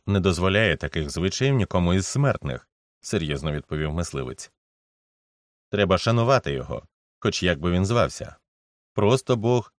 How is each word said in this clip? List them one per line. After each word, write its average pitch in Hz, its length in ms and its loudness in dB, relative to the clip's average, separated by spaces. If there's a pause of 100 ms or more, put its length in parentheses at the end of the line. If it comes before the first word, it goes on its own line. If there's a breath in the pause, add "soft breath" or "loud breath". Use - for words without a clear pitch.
не 101 140 4
дозволяє 92 580 2
таких 76 320 -4
звичаїв 95 460 0
нікому 90 380 2
із 92 140 0
смертних", 71 640 -2 (320)
серйозно 76 500 -2
відповів 76 420 -4
мисливець. 71 580 -8 (1160)
"Треба 95 280 2
шанувати 117 540 0
його, 65 360 -8 (320)
хоч - 240 -2
як 87 160 2
би 87 120 0
він 90 140 2
звався. 101 500 -2 (580)
Просто 120 420 2
Бог, 117 440 0